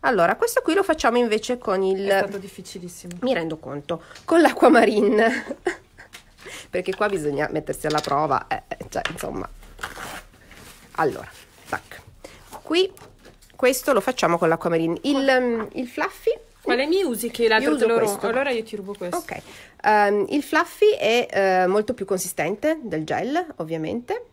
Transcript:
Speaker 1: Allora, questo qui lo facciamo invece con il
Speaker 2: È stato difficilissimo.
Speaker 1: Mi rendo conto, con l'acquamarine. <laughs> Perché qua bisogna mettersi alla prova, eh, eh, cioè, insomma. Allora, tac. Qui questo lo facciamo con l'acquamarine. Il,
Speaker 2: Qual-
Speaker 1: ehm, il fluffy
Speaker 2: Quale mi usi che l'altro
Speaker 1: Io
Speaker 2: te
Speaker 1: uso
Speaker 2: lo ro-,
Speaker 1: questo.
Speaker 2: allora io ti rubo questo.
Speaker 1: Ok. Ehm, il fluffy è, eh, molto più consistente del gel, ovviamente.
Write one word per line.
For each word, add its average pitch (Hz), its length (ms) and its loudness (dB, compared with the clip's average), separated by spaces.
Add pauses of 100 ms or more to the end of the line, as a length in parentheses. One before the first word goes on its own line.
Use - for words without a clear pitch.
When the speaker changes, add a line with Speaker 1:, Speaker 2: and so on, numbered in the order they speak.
Speaker 1:
Allora, 208 340 4
questo 480 260 0
qui 320 140 0
lo 392 80 2
facciamo 285 340 2
invece 233 400 0
con 196 240 -2
il 190 240 0
Speaker 2:
È 196 140 4
stato 202 180 -2
difficilissimo. 180 840 -14
Speaker 1:
Mi 247 120 0
rendo 160 240 -4
conto, 147 460 -8 (220)
con 339 160 6
l'acquamarine. 247 1200 4
<laughs> - 1040 -12
Perché 185 240 -4
qua 208 140 -2
bisogna 151 420 -2
mettersi - 380 -6
alla 151 140 0
prova, 143 460 0
eh, - 200 -4
eh, - 100 -10 (120)
cioè, - 200 -6
insomma. - 400 -8 (1500)
Allora, 151 300 -2 (420)
tac. - 320 -10 (600)
Qui 370 300 0 (640)
questo - 380 2
lo 208 80 4
facciamo 175 360 0
con 170 120 2
l'acquamarine. 165 540 0
Il, 285 100 0
Speaker 2:
Qual- 277 160 0
Speaker 1:
ehm, 247 460 2
il 254 120 -8
fluffy 359 440 -4 (300)
Speaker 2:
Quale 262 260 0
mi 370 160 2
usi 240 260 -2
che 233 180 0
l'altro 220 260 4
Speaker 1:
Io 294 40 0
Speaker 2:
te 226 60 2
Speaker 1:
uso 226 100 4
Speaker 2:
lo 226 60 4
ro-, 226 80 4
Speaker 1:
questo. 202 200 -4
Speaker 2:
allora 262 220 0
io 233 140 -2
ti 220 120 -12
rubo 202 200 -10
questo. 180 220 -6
Speaker 1:
Ok. - 200 -10 (460)
Ehm, 208 460 4
il 294 120 0
fluffy 349 540 2
è, 233 340 2
eh, 185 380 2
molto 214 260 0
più 202 120 -8
consistente 196 760 -2
del 165 240 -6
gel, 277 520 -4
ovviamente. 185 760 -6